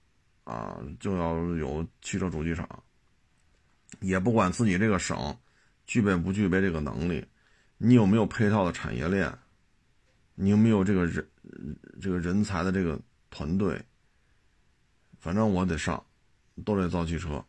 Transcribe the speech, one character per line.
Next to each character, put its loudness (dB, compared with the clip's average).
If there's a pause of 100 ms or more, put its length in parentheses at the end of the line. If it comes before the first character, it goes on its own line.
(440)
啊， -10 (220)
就 -4
要 -2 (180)
有 -4 (140)
汽 -6
车 -2
主 -6
机 -2
厂， -10 (1200)
也 0
不 0
管 4
自 0
己 4
这 2
个 2
省 -6 (460)
具 0
备 4
不 -2
具 0
备 2
这 2
个 -2
能 -4
力， -4 (520)
你 4
有 8
没 6
有 4
配 0
套 2
的 -2
产 -8
业 -4
链， -2 (1040)
你 0
有 6
没 6
有 4
这 2
个 2
人， -4 (760)
这 -4
个 -2
人 0
才 -4
的 0
这 0
个 -2 (300)
团 -4
队， -2 (1400)
反 -8
正 2
我 2
得 0
上， -4 (600)
都 0
得 0
造 -2
汽 -2
车。 -8